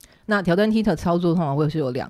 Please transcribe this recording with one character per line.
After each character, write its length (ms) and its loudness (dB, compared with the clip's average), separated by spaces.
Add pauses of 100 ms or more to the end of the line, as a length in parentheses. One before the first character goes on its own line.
(260)
那 160 -2
调 140 2
灯 160 2
梯 100 2
的 140 2
操 220 0
作 180 2
通 80 0
常 100 -2
会 160 0
是 80 -4
有 140 -2
两 180 -8